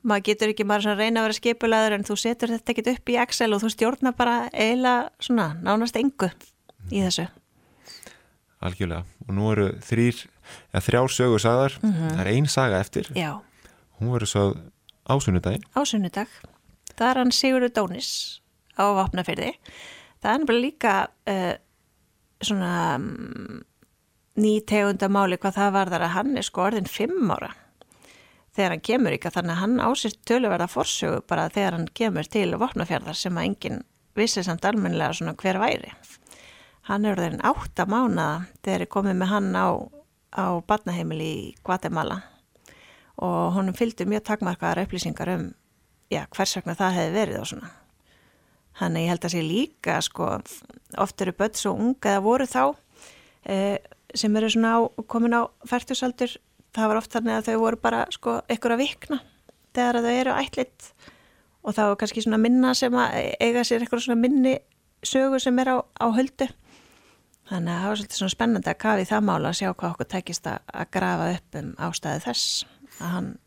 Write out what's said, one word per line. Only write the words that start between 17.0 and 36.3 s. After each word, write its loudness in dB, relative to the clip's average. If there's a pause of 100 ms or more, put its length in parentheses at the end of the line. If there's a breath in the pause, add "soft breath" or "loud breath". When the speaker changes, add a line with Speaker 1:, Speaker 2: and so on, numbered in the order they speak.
Speaker 1:
er 2
hann 4
Sigurður 2
Dónis -4 (380)
á 4 (100)
Vopnafirði. 0 (720 loud breath)
Það 2
er 2
nefnilega 4
líka, 0 (320)
eh, 0 (840)
svona, 0
mm, -10 (720)
ný 4
tegund 2
af 2
máli 4
hvað -2
það 2
varðar 2
að 0
hann -2
er -2
sko -2
orðinn 0
fimm 0
ára -4 (1040 soft breath)
þegar 2
hann -4
kemur 2
hingað, -4
þannig -2
að -2
hann 2
á 2
sér -4 (120)
töluverða 2
forsögu -2
bara 0
þegar 0
hann -4
kemur -2
til 0
Vopnafjarðar -4
sem -4
að -2
enginn -6 (320)
vissi 0
samt -4
almennilega 0
svona -6
hver -2
væri. -2 (920 loud breath)